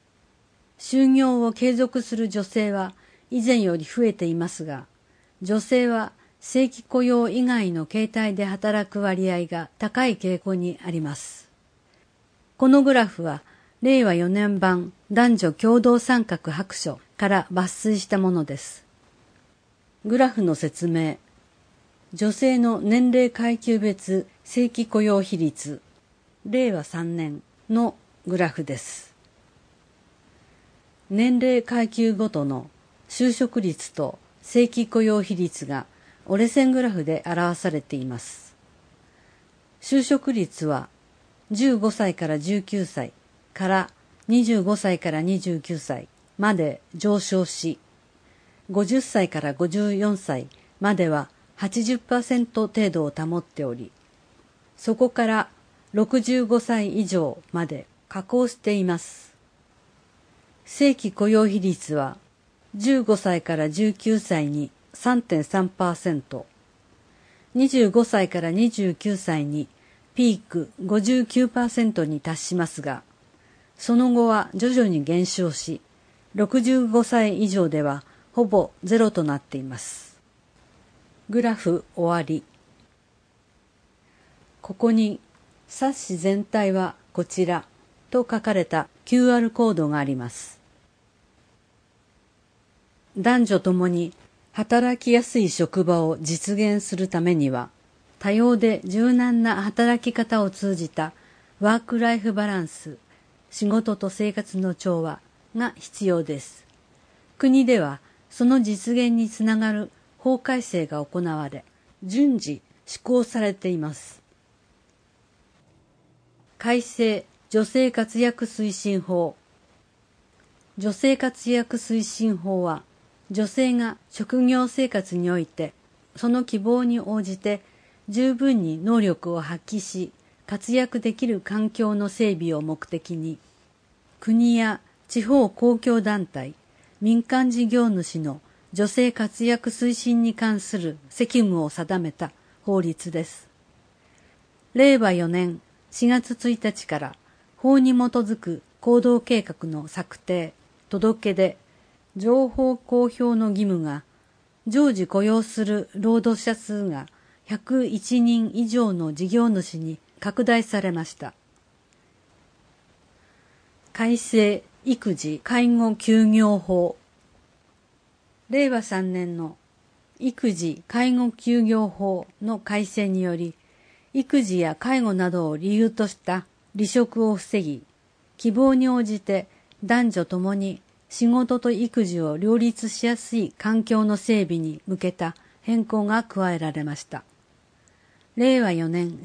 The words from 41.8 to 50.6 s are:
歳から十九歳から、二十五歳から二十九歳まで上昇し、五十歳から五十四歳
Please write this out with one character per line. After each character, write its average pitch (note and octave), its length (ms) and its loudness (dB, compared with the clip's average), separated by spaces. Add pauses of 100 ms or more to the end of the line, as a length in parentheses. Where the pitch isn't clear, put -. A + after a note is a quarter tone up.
歳 G3 240 -2
か E3+ 120 -6
ら D3+ 120 -2
十 F#3+ 240 -2
九 F#3+ 220 -4
歳 B2 280 -8 (400)
か F#3 160 -4
ら、 F#3+ 220 2 (380)
二 A#3 160 4
十 A3 180 2
五 G3+ 140 0
歳 F3+ 220 0
か F3 120 -4
ら D#3 120 -2
二 F#3 180 0
十 E3+ 200 -4
九 D#3+ 180 -8
歳 B2 300 -10 (300)
ま G#3 160 2
で D#3 260 -2 (140)
上 G#3 260 0
昇 F#3 240 -2
し、 - 340 -6 (920)
五 G3 140 0
十 B3 160 2
歳 F#3+ 280 0
か D3+ 120 -6
ら D3 120 -4
五 F3 160 -2
十 G3+ 260 -2
四 G3+ 220 0
歳 C3+ 300 -6 (340)